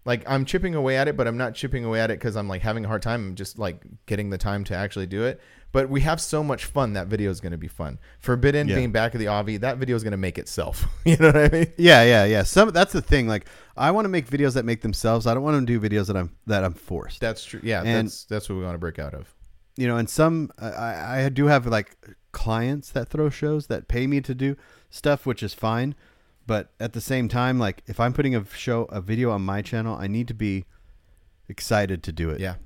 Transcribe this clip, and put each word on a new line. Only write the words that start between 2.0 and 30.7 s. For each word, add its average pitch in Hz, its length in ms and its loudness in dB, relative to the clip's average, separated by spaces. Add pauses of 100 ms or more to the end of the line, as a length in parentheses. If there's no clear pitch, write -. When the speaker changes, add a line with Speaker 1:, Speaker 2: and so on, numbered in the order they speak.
Speaker 1:
at 113 100 0
it 104 80 -2
'cause 110 180 -4
I'm, 101 120 -4
like, 92 140 -4
having 110 220 -2
a 98 40 -4
hard 107 140 -2
time. 117 260 -4
I'm 92 80 -10
just, 98 220 -12
like, 92 240 -6 (240)
getting 104 240 -4
the 95 80 -6
time 101 260 -2
to 101 100 -6
actually 95 320 -6
do 98 180 -4
it. 127 160 -4 (300)
But 135 180 2
we 139 140 0
have 160 180 2
so 151 240 -2
much 131 220 -4
fun. 127 280 -2
That 92 120 -4
video 104 240 -2
is 87 100 -6
gonna 85 160 -8
be 78 120 -10
fun. 76 300 -10 (200)
Forbidden 143 500 2
Speaker 2:
Yeah. 98 60 2
Speaker 1:
being 123 160 0
back 113 240 0
at 120 60 -4
the 104 80 -2
Avi, 104 300 -2
that 123 200 -4
video 131 160 -2
is 113 80 -2
gonna 104 140 -4
make 95 220 -4
itself. - 480 -4 (100)
<laughs> - 80 -12
You 165 140 6
know 160 100 8
what 147 80 8
I 151 140 8
mean? 165 280 2
Speaker 2:
Yeah, 170 240 12
yeah, 117 220 8
yeah. 104 180 4
Some, 208 300 6
that's 175 200 4
the 170 80 0
thing. 123 280 2
Like, 107 180 -4 (300)
I 143 160 2
wanna 208 160 0
make 170 200 -2
videos 139 260 0
that 127 100 0
make 117 180 -2
themselves. 113 460 0
I 117 60 2
don't 135 100 -2
wanna 147 200 2
do 120 140 0
videos 104 300 0
that 101 80 -2
I'm, 87 160 -4 (160)
that 101 160 2
I'm 90 100 -2
forced. - 460 -10
Speaker 1:
That's 113 240 -6
true. - 180 -14
Yeah, 107 220 -2
Speaker 2:
And 113 240 0
Speaker 1:
that's, - 160 -14
that's 107 240 -8
what 98 80 -6
we 92 80 -6
wanna 87 140 -8
break 82 200 -8
out 71 160 -10
of. - 180 -18 (440)
Speaker 2:
You 127 100 -2
know, 120 120 0
and 117 120 -2
some, 160 480 2
I, 113 120 -10
I, 117 560 -4
I - 20 2
do 139 180 2
have, 143 220 6
like, 110 280 -2 (360)
clients 120 580 -2
that 120 180 -4
throw 151 220 0
shows 151 380 -4
that - 180 -6
pay 123 220 0
me 143 140 2
to 135 120 -6
do 139 220 -2 (340)
stuff, - 360 -2
which 120 180 -4
is 101 100 -8
fine. 117 400 -2 (500)
But 107 360 -4
at 110 120 -6
the 117 80 -8
same 127 280 -2
time, 123 320 0
like, 101 260 -2
if 107 140 -6
I'm 120 120 2
putting 135 220 0
a 107 180 0
show, 117 340 -4
a 107 140 -8
video 113 300 0
on 101 120 0
my 98 200 -4
channel, 113 340 -6
I 98 120 -6
need 113 180 -4
to 117 80 -10
be 101 300 -4 (840)